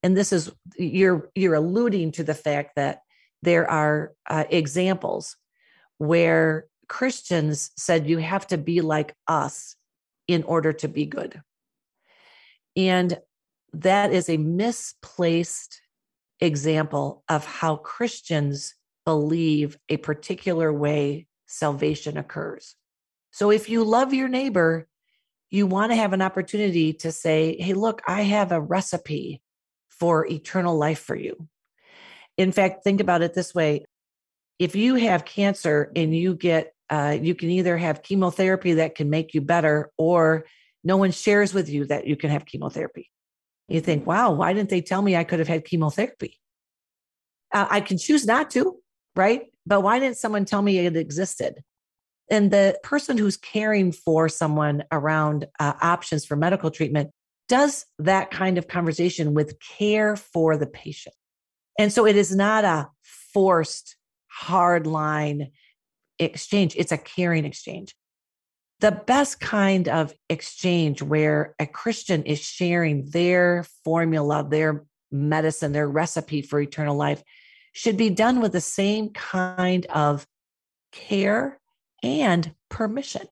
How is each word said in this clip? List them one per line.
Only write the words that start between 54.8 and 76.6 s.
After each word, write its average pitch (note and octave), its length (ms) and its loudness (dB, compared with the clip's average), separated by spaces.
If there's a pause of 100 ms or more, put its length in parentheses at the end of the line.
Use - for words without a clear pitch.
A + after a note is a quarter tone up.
around, D3+ 560 0 (140)
uh, D3 220 0
options E3+ 420 -2
for D3 100 -6
medical E3 360 0
treatment D3 400 -2 (380)
does C#4 360 2 (140)
that F#3+ 320 2
kind F#3 280 0
of F3 100 -6
conversation E3+ 640 0
with D3+ 260 -2
care G#3 560 0
for D#3+ 400 0
the D3 100 -2
patient. - 480 -18 (640)
And G#3 140 4
so A3 140 6
it G#3 100 6
is F#3+ 180 2
not G#3 300 4
a D#3 240 2 (440)
forced, F#3 640 2 (300)
hard F3 640 2
line D3+ 600 -2 (680)
exchange. E3 580 -2
It's F3+ 140 -2
a D#3 80 -2
caring E3+ 460 -2
exchange. - 500 -14 (880)
The G#3+ 100 6
best C4 480 0
kind G3 500 2
of D#3 240 0 (160)
exchange D#3+ 760 -2
where D3+ 580 0
a D3+ 60 -2
Christian F#3 580 -4
is D3 160 -2
sharing E3 720 -2
their F3 540 2 (200)
formula, D#3 640 0
their D3+ 360 0 (280)
medicine, D3+ 580 -2
their D3 180 -2
recipe D#3 540 -4
for D3 180 -2